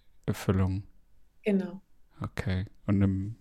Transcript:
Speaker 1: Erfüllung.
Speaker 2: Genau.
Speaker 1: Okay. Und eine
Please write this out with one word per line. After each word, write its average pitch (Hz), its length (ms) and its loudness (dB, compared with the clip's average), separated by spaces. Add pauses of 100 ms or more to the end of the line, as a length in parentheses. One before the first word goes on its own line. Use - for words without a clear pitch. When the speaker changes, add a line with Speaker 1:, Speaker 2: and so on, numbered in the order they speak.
(260)
Speaker 1:
Erfüllung. 95 560 0 (640)
Speaker 2:
Genau. 196 360 0 (400)
Speaker 1:
Okay. 95 440 -2 (200)
Und 98 160 2
eine 98 400 0